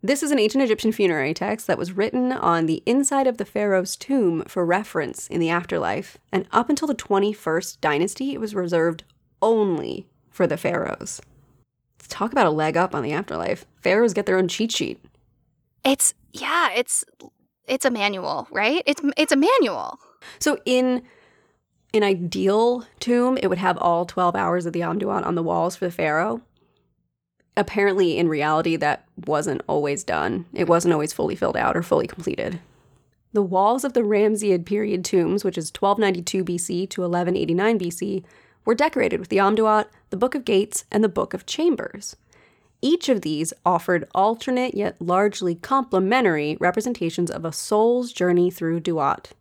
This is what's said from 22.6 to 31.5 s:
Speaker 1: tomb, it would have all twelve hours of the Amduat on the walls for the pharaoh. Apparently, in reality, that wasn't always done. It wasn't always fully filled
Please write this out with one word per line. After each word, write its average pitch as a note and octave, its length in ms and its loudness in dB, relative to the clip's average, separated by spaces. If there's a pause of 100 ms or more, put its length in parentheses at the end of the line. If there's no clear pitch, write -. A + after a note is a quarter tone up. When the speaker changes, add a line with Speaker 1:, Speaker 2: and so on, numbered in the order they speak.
Speaker 1:
tomb, A#3+ 420 2
it F#3+ 60 0
would F#3 100 0
have F#3 220 0
all E3+ 260 2
twelve F3 300 0
hours F3 320 0
of E3 60 -6
the E3+ 80 -2
Amduat E3+ 440 -2
on - 80 -2
the E3+ 80 -2
walls E3+ 340 0
for - 100 -6
the F3 60 -4
pharaoh. F3 520 -2 (1120)
Apparently, G3 600 2
in E3+ 100 2
reality, D#3 480 0
that D3 300 -2 (200)
wasn't D3 400 -2
always D3 380 -2
done. B2+ 500 -2
It F3+ 140 0
wasn't E3+ 260 4
always D3+ 200 -2
fully - 240 -4
filled - 180 0